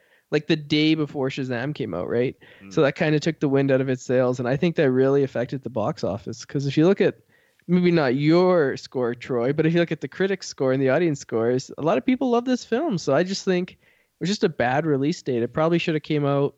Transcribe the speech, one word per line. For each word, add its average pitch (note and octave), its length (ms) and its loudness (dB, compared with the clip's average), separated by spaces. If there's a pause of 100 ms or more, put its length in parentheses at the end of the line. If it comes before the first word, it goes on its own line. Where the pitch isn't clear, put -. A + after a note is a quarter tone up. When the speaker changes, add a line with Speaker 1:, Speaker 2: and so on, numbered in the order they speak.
(300)
Speaker 1:
like, D3+ 180 0
the E3 80 4
day D3+ 380 2
before C#3+ 360 -2
Shazam C3 440 -4
came G#2 200 -6
out, F2 160 -6
right? B2 260 0 (260)
Speaker 2:
Mm. G2 120 -20
Speaker 1:
So D#3 80 4
that C#3 120 2
kinda D#3 260 0
took D#3 200 -4
the D3+ 80 0
wind C#3 220 2
out C3 100 4
of C3+ 80 -2
its C3 140 -4
sails, B2+ 360 0
and A#2+ 80 -4
I B2+ 100 0
think E3+ 200 0
that D3 140 4
really C3+ 320 4
affected C3 400 -4
the A#2 80 -10
box A#2+ 340 -4
office. G2+ 400 -8
'Cause C#3+ 220 -6
if C3+ 100 -2
you D#3 100 4
look F#3+ 140 2
at, E3+ 200 0 (480)
maybe F3+ 220 2
not C#3+ 260 2
your D#3+ 600 2
score, B2 380 -4
Troy, B2 400 -2
but D#3 100 0
if D#3+ 80 2
you E3+ 80 2
look E3 120 -2
at D#3 100 -6
the C#3 60 -8
critics' F#3+ 380 -4
score C3 280 -2
and C#3 80 0
the C3 80 4
audience D#3 300 2
scores, B2 580 -2
a - 40 -12
lot E3+ 140 0
of B3+ 80 -4
people B3+ 240 0
love A#3+ 160 0
this B3+ 220 -2
film. B3 320 -2
So C#3 160 0
I D#3 80 4
just F#3 240 -6
think F3+ 260 -2
it - 60 -20 (420)
was D#3+ 80 -2
just G#3+ 160 0
a G3 60 2
bad C3+ 340 0
release C#3+ 380 0
date. A#2+ 200 -2
It A#2+ 120 -4
probably E3 240 2
should D#3+ 160 -2
have D3+ 80 -4
came D3 240 -2
out C#3 320 0